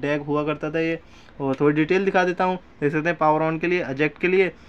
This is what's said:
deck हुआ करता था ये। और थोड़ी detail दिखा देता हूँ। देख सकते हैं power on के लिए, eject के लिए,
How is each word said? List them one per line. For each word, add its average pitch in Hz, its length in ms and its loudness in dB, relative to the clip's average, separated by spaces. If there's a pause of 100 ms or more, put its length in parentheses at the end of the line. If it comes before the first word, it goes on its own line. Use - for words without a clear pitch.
deck 147 180 -2
हुआ 147 240 -2
करता 151 260 -4
था 165 100 -2
ये। 165 180 -2 (420)
और 135 200 -2
थोड़ी 147 160 4
detail 180 280 2
दिखा 190 200 2
देता 180 200 0
हूँ। 185 140 0 (220)
देख 143 120 0
सकते 156 160 -2
हैं 165 100 -2
power 156 240 4
on 160 160 -2
के 170 80 -4
लिए, 175 180 0
eject 143 360 -2
के 175 80 0
लिए, 185 240 2 (160)